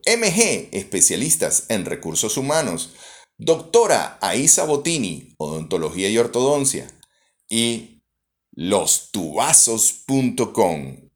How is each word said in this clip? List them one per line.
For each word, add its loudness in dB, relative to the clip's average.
M 2
G, 0
especialistas -2
en -2
recursos -4
humanos. -2
Doctora 2
Aisa 2
Botini, -2
odontología -4
y 2
ortodoncia. 0
Y -2
lostubazos 0
punto 0
com. -2